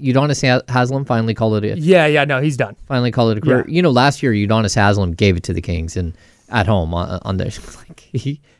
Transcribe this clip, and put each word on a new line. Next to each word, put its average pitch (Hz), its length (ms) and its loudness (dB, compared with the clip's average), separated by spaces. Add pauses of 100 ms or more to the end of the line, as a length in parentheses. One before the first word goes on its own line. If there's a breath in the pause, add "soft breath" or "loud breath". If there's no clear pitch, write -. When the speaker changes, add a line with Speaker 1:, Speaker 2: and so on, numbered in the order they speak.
Speaker 1:
Udonis 135 460 0
Ha-, 127 140 2 (100)
Haslem 127 360 0
finally 113 260 0
called 110 320 0
it 107 80 -2
a 180 80 -6
Speaker 2:
Yeah, 170 240 4
yeah, 147 220 2
no, 139 160 0
he's 147 160 -2
done. 113 180 -4 (100)
Speaker 1:
finally 123 240 0
called 117 220 2
it 104 60 -2
a - 20 -8
career. 127 260 2
Speaker 2:
Yeah. - 100 -6
Speaker 1:
You 180 60 2
know, 170 80 4
last 131 320 2
year 131 100 0
Udonis 104 420 0
Haslem 101 380 2
gave 95 260 2
it 85 60 -8
to 92 100 -4
the 85 80 -4
Kings 85 340 -6
and 85 160 -4 (380 soft breath)
at 107 160 0
home 87 260 0
on, 87 300 -4
on 98 160 -4
the 90 60 -2
<laughs> - 440 -12
like - 120 -20 (120)
he, 139 280 -6 (200)